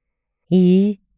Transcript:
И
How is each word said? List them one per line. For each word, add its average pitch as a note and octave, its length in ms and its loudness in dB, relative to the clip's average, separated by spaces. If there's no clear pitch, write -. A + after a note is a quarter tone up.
И F#3 500 0